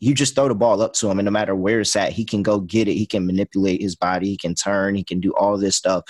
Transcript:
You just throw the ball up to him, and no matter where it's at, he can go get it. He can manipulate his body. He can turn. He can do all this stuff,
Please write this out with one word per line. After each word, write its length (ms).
You 140
just 200
throw 140
the 60
ball 280
up 120
to 140
him, 120
and 60
no 40
matter 240
where 240
it's 160
at, 180
he 120
can 180
go 160
get 300
it. 60
He 120
can 180
manipulate 560
his 140
body. 340
He 80
can 200
turn. 400
He 80
can 160
do 160
all 200
this 200
stuff, 340